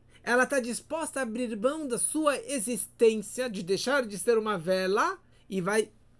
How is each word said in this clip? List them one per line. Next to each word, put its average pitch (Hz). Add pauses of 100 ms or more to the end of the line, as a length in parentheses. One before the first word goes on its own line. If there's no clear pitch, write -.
(220)
ela 247
tá 277
disposta 277
a -
abrir 233
mão 277
da 233
sua 294
existência, 233
de 202
deixar 233
de 202
ser 233
uma 214
vela, 185 (300)
e 190
vai 208 (300)